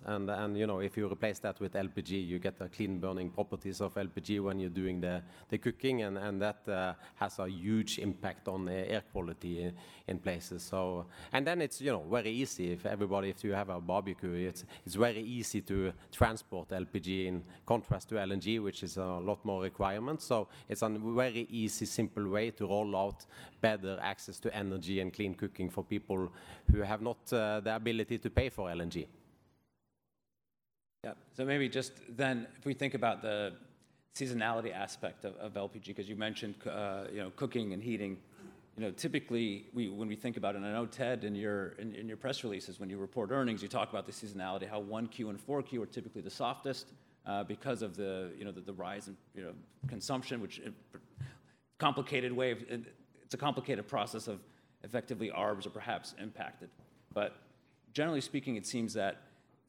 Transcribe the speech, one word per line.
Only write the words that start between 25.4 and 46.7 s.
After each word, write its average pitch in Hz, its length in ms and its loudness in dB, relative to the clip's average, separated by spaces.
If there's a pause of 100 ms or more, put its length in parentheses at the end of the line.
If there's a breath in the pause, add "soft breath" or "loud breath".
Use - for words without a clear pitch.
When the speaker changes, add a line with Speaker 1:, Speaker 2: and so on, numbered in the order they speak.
Speaker 1:
for 98 120 -2
people 95 480 0 (400 loud breath)
who 104 120 8
have 104 180 0
not, 117 320 -4
uh, 107 280 4
the 110 140 2
ability 113 440 2
to 110 100 0
pay 123 220 6
for 92 200 -4
L 85 100 -2
N 85 100 0
G. 82 160 -2 (2000)
Speaker 2:
Yeah. 110 80 -6 (200)
So 131 120 0
maybe 139 240 6
just 131 240 0 (160)
then, 120 380 2 (120)
if - 80 -6
we 139 80 2
think 135 200 2
about 110 280 4
the 104 300 0 (600 soft breath)
seasonality 113 600 2
aspect 95 500 -4
of, 98 120 -6
of 104 200 -6
L 101 120 0
P 110 100 -12
G, 98 140 -8
'cause 98 160 -6
you 104 80 -6
mentioned, 107 380 -2 (120)
uh, 98 460 -2
you 101 60 -6
know, 95 180 -4
cooking 113 360 0
and 92 100 -4
heating. 104 340 -2 (600 loud breath)
You 110 80 -2
know, 101 80 0
typically, 117 840 0
we, 120 140 0
when 101 180 -2
we 107 80 -2
think 113 220 -4
about 101 180 0
it, 101 40 -4
and 98 80 -4
I 104 60 0
know, 117 140 0
Ted, 120 380 0
in 104 100 0
your, 101 360 0 (100)
in, 107 160 -6
in 110 100 -8
your 110 100 -6
press 131 280 -2
releases, 98 340 -4
when 98 100 -6
you 98 80 -4
report 98 360 -2
earnings, 120 280 4
you 101 60 -4
talk 107 240 0
about 98 160 -2
the 98 60 -8
seasonality, 95 560 -4
how 107 100 -4
one 110 300 -2
Q 110 220 -4
and 101 100 -6
four 139 220 -2
Q 127 200 -4
are 98 40 -4
typically 110 360 -8
the 90 80 -8
softest, 131 640 -4 (340 soft breath)